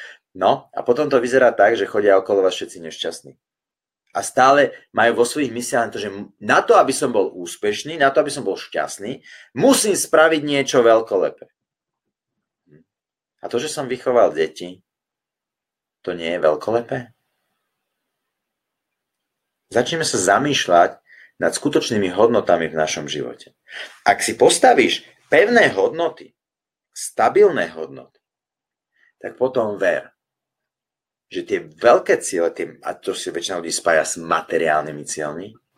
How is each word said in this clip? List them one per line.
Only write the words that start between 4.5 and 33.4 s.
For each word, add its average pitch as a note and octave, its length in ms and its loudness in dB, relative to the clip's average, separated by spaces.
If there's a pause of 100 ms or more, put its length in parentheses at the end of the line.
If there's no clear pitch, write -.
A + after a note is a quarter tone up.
majú A2 240 2
vo A#2+ 80 4
svojich C3+ 240 -4
mysliach A#2 400 -4
len - 0 -
to, A2+ 80 -10
že G2+ 120 -8 (280)
na B2+ 240 2
to, G#3+ 160 4
aby C3+ 160 2
som C3+ 160 -2
bol G2+ 240 -2
úspešný, G#2 640 -8
na C#3 160 2
to, D3+ 80 2
aby C#3+ 80 -6
som C3+ 160 -8
bol F#2+ 80 -2
šťastný, - 720 -10 (320)
musím G#3+ 400 2
spraviť D#3+ 480 2
niečo C#3 400 0
veľkolepé. G#2 640 0 (1900)
A - 80 -12
to, A#2 80 -4
že A#2 80 -4
som C3 240 -8
vychoval B2 400 2
deti, D#2+ 480 -6 (1300)
to F2+ 80 -6
nie E2 160 -8
je F2 80 -4
veľkolepé? G#2+ 600 -2 (2750)
Začneme D3+ 320 -2
sa G2 320 2
zamýšľať G2 640 2 (400)
nad E2+ 80 0
skutočnými G#2 640 -2
hodnotami F#2+ 560 2
v D#2+ 80 -6
našom D#2 320 -4
živote. B1 480 -12 (480)
Ak - 160 2
si - 160 -4
postavíš D3+ 640 4 (240)
pevné F3+ 480 4
hodnoty, - 640 -4 (560)
stabilné B2 800 2
hodnoty, C#2 480 -16 (960)
tak - 160 -14
potom A#2+ 400 -2
ver, F2+ 400 -2 (1120)
že F2 160 -10
tie F#2+ 240 -4
veľké B2+ 560 2
ciele, E2+ 320 -4
tie, - 320 -10
a D#2+ 80 -8
to - 160 -8
si - 240 -8
väčšina F2+ 240 -8